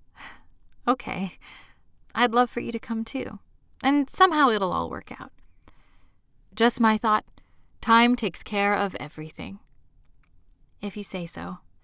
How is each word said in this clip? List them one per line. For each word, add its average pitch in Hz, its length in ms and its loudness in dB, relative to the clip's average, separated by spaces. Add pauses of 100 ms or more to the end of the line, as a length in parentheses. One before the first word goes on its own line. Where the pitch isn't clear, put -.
(180)
<sighs> - 40 -20 (680)
Okay. - 500 -4 (760)
I'd 233 180 2
love 240 160 4
for - 100 -6
you 233 120 -8
to 226 80 -4
come 226 260 -6
too. - 340 -8 (440)
And 277 260 2
somehow 311 400 6
it'll 196 240 0
all 170 160 -2
work - 300 -10
out. - 120 -18 (1200)
Just 240 260 4
my 214 160 4
thought. 214 260 0 (560)
Time 233 360 6
takes - 280 -4
care 202 320 0
of 190 240 -2
everything. 160 600 -12 (1200)
If 202 160 -8
you 208 60 -8
say 180 220 -6
so. 175 340 -10 (240)